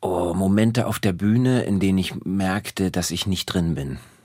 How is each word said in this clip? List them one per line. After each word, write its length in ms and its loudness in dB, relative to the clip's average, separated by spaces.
Oh, 320 -2
Momente 540 2
auf 100 -2
der 160 0
Bühne, 500 2
in 160 0
denen 200 2
ich 160 -4
merkte, 640 -2
dass 220 -2
ich 160 -4
nicht 180 -2
drin 300 0
bin. 240 -6